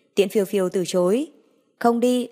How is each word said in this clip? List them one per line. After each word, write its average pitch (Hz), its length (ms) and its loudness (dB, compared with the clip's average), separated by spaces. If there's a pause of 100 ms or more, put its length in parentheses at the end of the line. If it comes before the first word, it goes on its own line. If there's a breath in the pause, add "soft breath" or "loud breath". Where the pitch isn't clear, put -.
(140 soft breath)
Tiễn 196 140 2
Phiêu 202 160 0
Phiêu 190 240 -2
từ 180 180 -2
chối. 190 400 0 (520)
Không 233 220 2
đi, 247 320 0